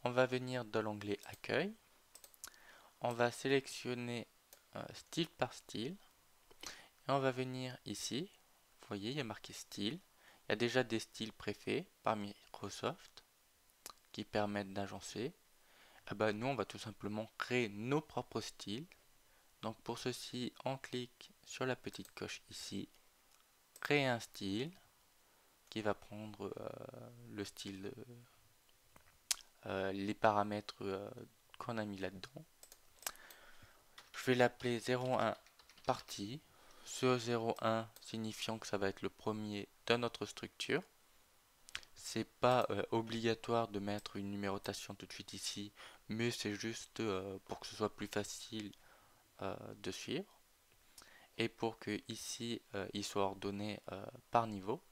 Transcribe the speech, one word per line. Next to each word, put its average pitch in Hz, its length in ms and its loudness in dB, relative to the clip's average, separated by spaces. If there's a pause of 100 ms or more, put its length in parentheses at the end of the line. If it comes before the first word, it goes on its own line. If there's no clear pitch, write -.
on 123 60 4
va 127 160 8
venir 127 380 0
dans 107 180 2
l'onglet 104 420 0
Accueil. 165 500 0 (1300)
On 120 120 2
va 120 180 6
sélectionner, 120 960 0 (480)
euh, - 160 -4
style - 360 -2
par - 260 -2
style. 156 420 -6 (1080)
Et - 40 0
on 139 100 6
va 131 100 6
venir 127 560 -2
ici. 113 440 -2 (500)
Vous - 80 -20
voyez, 104 220 -2
il 143 60 -2
y 151 40 0
a 131 40 -2
marqué - 300 -8
style. 117 440 -2 (480)
Il - 40 -8
y - 20 8
a 107 40 6
déjà 120 260 6
des 117 160 2
styles - 340 -4
préfaits 107 540 -2 (160)
par 110 140 4
Microsoft - 1080 -6 (880)
qui 107 120 -4
permettent 101 500 0
d'agencer. 101 580 -4 (760)
Ah 104 80 -4
bah, 107 180 6
nous, 110 140 0
on 139 80 2
va 107 120 2
tout 107 120 -10
simplement 107 600 -4
créer 123 300 4
nos 120 320 2
propres - 420 -4
styles. 117 440 -6 (760)
Donc 113 200 -6
pour 120 160 -4
ceci, - 540 -2 (120)
on 131 140 0
clique - 540 -8 (120)
sur - 220 -2
la 127 100 4
petite - 360 -8
coche - 360 -6
ici, - 400 -6 (920)
créer 143 260 4
un 120 140 4
style 104 500 -2 (1000)
qui 107 140 -4
va 104 120 4
prendre, 104 640 -8
euh, - 120 -6 (600)
le 101 140 -4
style, 98 420 -8
euh, 110 180 -8 (1600)
euh, 95 260 0
les 98 220 -2
paramètres, 104 680 2
euh, 101 280 -4 (480)
qu'on 117 200 -4
a 107 60 0
mis 101 140 -4
là-dedans. 95 460 -6 (1700)
Je - 140 -8
vais 127 100 6
l'appeler 120 420 6
zéro 127 400 2
un 107 180 4 (500)
partie, 117 540 -2 (440)
ce 127 340 4
zéro 117 420 2
un 113 280 4 (120)
signifiant 110 580 -4
que - 80 -10
ça 101 120 0
va 98 100 4
être - 140 -2
le 98 80 0
premier 107 580 -2 (180)
dans 120 120 6
notre 120 280 -2
structure. - 560 -2 (1120)
C'est - 300 -2
pas, 123 460 6
euh, 101 220 2
obligatoire 113 760 2
de 101 120 -2
mettre 101 360 -4
une 101 140 -4
numérotation 101 640 -2
tout 98 120 -12
de - 60 -14
suite - 200 -10
ici, 101 400 -6 (360)
mais 117 220 4
c'est 104 240 0
juste, - 460 -4
euh, 95 460 0
pour - 120 -6
que - 80 -12
ce - 80 -10
soit 107 200 2
plus 104 120 -4
facile, 104 640 -4 (680)
euh, 98 160 -2 (200)
de 101 140 -6
suivre. 160 360 -4 (1080)
Et 113 120 4
pour - 300 0
que 104 300 0
ici, 117 520 -4 (140)
euh, 98 200 -2
il 101 100 0
soit - 180 2
ordonné, 101 580 0 (120)
euh, 95 120 -6 (280)
par 117 160 8
niveau 104 440 -2